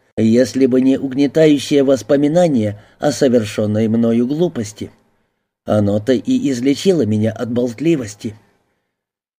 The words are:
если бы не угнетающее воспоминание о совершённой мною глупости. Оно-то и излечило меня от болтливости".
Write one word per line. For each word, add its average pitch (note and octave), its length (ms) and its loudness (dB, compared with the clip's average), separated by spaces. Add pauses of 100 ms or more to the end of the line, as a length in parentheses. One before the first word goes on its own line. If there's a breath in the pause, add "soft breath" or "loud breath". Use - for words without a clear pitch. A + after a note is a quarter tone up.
(160)
если A#2+ 500 2
бы B2+ 140 2
не C3 180 2
угнетающее C#3+ 840 2
воспоминание C#3 960 0 (160 loud breath)
о C#3+ 140 -2
совершённой A2 760 0
мною A#2 400 0
глупости. C#3 640 -4 (760)
Оно-то G#2+ 480 0
и B2+ 380 0
излечило C#3 560 0
меня G#2+ 240 0
от A#2 220 -8
болтливости". A#2+ 800 -4 (1040)